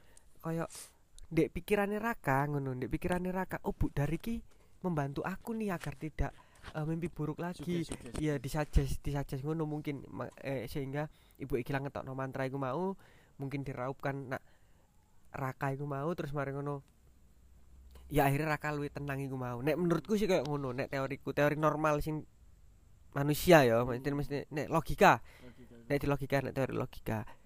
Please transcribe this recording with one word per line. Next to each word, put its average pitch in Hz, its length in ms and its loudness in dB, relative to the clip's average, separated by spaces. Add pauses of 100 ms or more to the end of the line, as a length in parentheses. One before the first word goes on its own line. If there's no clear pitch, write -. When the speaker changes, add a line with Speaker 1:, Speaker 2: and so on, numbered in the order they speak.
(380)
Speaker 1:
kaya 165 260 -2 (640)
ndek 156 220 4
pikirane 202 480 0
Raka 208 480 0
ngono, 143 260 -2
ndek 127 160 -4
pikirane 180 400 0
Raka, 185 320 -4
"Oh, - 140 -2
Bu - 160 2
Dar 143 180 0
iki 226 320 -4 (400)
membantu 147 400 -2
aku 190 320 -6
nih 220 180 -2
agar 160 240 -4
tidak, - 380 -2 (380)
eh, 156 120 -4
mimpi 165 300 -2
buruk 151 240 -4
lagi." 175 240 -6
Speaker 2:
Sugih, 170 240 -2
sugih, - 240 -10
sugih. - 140 -6
Speaker 1:
Iya, 151 140 2
disuggest, 139 680 2
disuggest 139 400 -2
ngono 156 240 0
mungkin, 147 400 -4
ma-, 113 320 -8
eh, 131 260 -4
sehingga 143 460 -4 (260)
Ibu 135 220 0
Iki 131 120 -4
lah 139 120 0
ngetokno 131 320 -6
mantra 131 320 -2
iku 131 100 -4
mau, 151 400 -2 (400)
mungkin 139 240 -4
diraupkan 135 680 -4
nak 131 100 -4 (920)
Raka 135 400 -4
iku 139 140 -4
mau, 143 300 -2
terus 156 180 -4
mari 139 180 -2
ngono. 143 300 -4 (1300)
Ya 143 180 4
akhirnya 143 240 2
Raka 151 220 -2
luwih 147 180 -4
tenang 143 300 -6
iku 139 160 -4
mau. 123 240 -4
Nek 143 160 2
menurutku 170 400 2
sih 208 100 2
kayak 170 200 4
ngono, 143 260 -2
nek 123 180 -4
teoriku, 135 440 -4
teori 147 240 4
normal 151 420 4
sing 156 240 -2 (880)
manusia 147 520 8
ya, 117 180 6
Speaker 2:
Hmm. 123 100 2
Speaker 1:
mesti, 131 200 -2
mesti 143 260 -2 (100)
nek 131 220 -4
logika. 151 500 6 (220)
Speaker 2:
Logika. - 420 -20
Speaker 1:
Nek 143 140 0
di 143 100 -2
logika, 139 320 2
nek 131 140 -2
teori 131 220 0
logika 110 440 -4 (280)